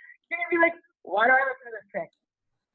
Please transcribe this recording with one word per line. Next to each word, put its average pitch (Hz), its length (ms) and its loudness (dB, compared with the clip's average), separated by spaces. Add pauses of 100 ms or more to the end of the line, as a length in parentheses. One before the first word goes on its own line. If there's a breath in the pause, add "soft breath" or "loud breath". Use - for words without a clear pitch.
(300 loud breath)
you're 339 80 -6
gonna 349 140 -6
be 349 60 2
like, 339 160 4 (280)
"Why 202 240 0
do 254 80 4
I 262 100 4
listen 254 220 -6
to 240 60 -18 (100)
this 196 100 -20
thing?" 170 160 -8 (680)